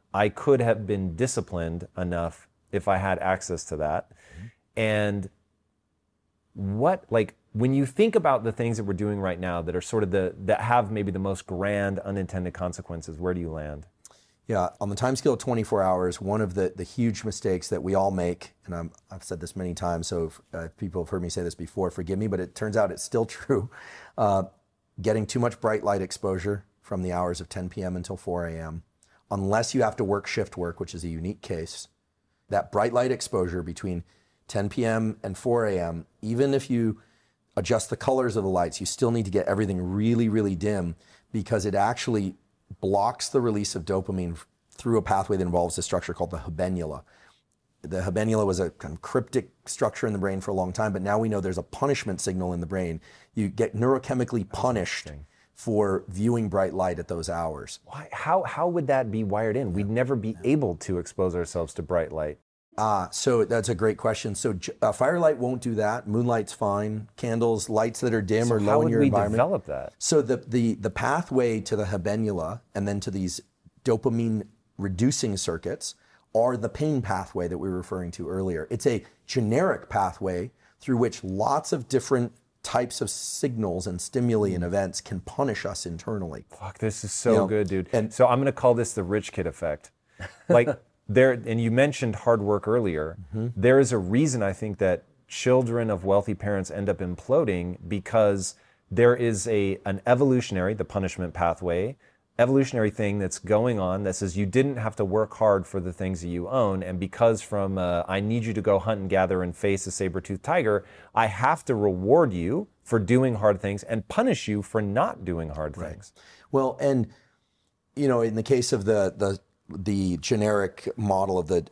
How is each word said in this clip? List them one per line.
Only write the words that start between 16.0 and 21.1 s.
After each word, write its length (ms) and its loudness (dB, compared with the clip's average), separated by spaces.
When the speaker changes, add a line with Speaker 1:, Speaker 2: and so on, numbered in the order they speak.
Speaker 2:
one 220 -2
of 140 -2
the, 200 0
the 80 -8
huge 400 -2
mistakes 460 -4
that 140 -4
we 100 -2
all 160 4
make, 440 -4
and 80 -10
I'm, 180 -8
I've 120 -16
said 180 -10
this 140 -12
many 200 -6
times, 320 -2
so 180 -2
if, 160 -10
uh, 120 -8
if 120 -16
people 260 -4
have 60 -10
heard 120 -4